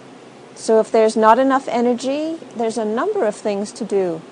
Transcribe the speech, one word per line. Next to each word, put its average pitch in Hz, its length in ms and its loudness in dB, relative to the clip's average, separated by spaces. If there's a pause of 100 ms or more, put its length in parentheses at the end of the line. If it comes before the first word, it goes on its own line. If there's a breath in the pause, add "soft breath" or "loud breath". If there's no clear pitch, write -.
(540)
So 220 240 2
if 214 140 0
there's 220 240 4
not 220 240 6
enough 269 260 0
energy, 262 720 -2 (180)
there's 226 240 -4
a 226 60 -4
number 285 420 -2
of 208 80 -2
things 208 380 -6
to - 120 -8
do. 185 480 -2